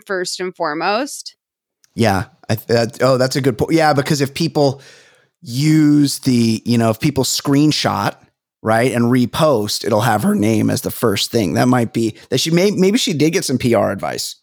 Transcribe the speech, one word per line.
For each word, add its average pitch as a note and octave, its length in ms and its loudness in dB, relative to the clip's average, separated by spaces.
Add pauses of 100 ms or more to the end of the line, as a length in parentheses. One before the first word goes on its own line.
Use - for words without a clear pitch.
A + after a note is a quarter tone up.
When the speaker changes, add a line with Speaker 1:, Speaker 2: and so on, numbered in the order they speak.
Speaker 1:
first F#3 360 -6
and F3+ 140 -8
foremost. F3 800 -6 (600)
Speaker 2:
Yeah. G2 300 2 (240)
I, A2+ 60 0
that, A2+ 460 -2
oh, C3 160 4
that's B2+ 180 0
a C#3+ 60 -2
good C3 160 0
point. D#3+ 160 -2
Yeah, D#3 200 4
because C#3 260 0
if C#3 140 -2
people D3 480 0 (600)
use D3 800 2
the, A#2 460 0
you A#2 120 0
know, A2+ 120 2
if A2 100 -2
people C3+ 240 0
screenshot, C#3 920 0 (480)
right, A2+ 280 0
and A#2+ 140 0
repost, B2 800 0
it'll G#2+ 160 0
have G#2+ 220 0
her G#2 120 2
name A2 340 0
as G#2+ 120 -2
the F#2 100 -6
first - 400 -2
thing. G2+ 220 0
That B2 140 0
might B2 260 0
be A2+ 220 -2 (140)
that C3 100 -2
she D#3+ 120 -4
may, F3+ 200 2
maybe F#3+ 260 2
she - 160 -4
did D3+ 180 0
get F3 140 -2
some C3 140 -2
P A#2 160 0
R G2+ 160 2
advice. D2+ 520 -8